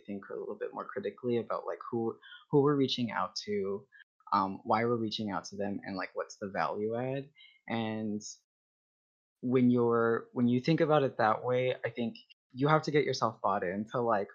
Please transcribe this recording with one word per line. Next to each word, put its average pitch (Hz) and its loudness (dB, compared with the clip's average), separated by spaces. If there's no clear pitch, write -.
think 101 -10
a 113 -10
little 104 -10
bit 107 -8
more 104 -8
critically 110 -4
about, 104 -4
like, - -6
who, 113 -2
who 147 6
we're 147 4
reaching 131 0
out 92 -2
to, 101 -4
um, 98 0
why 113 2
we're 120 2
reaching 110 -4
out 90 -4
to 98 -14
them, 101 -2
and, 98 -6
like, 92 -6
what's 92 -8
the 101 -8
value 98 -2
add, 131 -4
and 110 -4
when 127 4
you're, 117 2
when 123 2
you 123 4
think 165 2
about 151 4
it 127 -2
that 110 2
way, 127 2
I 117 -2
think 117 -4
you 131 0
have 156 6
to 156 -4
get 147 4
yourself 120 -2
bought 101 0
into, 104 -2
like, 107 0